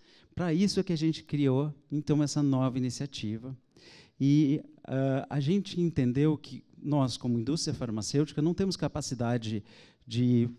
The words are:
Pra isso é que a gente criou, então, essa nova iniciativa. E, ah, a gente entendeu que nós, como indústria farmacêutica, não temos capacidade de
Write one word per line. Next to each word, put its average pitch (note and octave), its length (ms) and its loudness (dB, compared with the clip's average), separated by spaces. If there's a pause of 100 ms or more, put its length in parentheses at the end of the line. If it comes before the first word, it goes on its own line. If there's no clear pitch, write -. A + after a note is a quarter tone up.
(340)
Pra E3+ 180 -2
isso F#3+ 280 2
é - 20 0
que F3+ 100 -2
a D#3+ 60 0
gente D#3+ 240 0
criou, C#3+ 500 0 (180)
então, D3+ 320 2
essa D3 200 0
nova C3 340 2
iniciativa. B2 800 -6 (640)
E, C#3+ 420 4 (240)
ah, C3+ 440 0
a C#3+ 100 -2
gente F3+ 400 0
entendeu D3 560 2
que - 280 -16 (180)
nós, C#3 340 0
como A#2+ 220 -2
indústria C#3 340 -2
farmacêutica, C3 720 -2
não E3 100 2
temos F#3+ 240 -2
capacidade A#2+ 880 -4 (420)
de A#2+ 520 4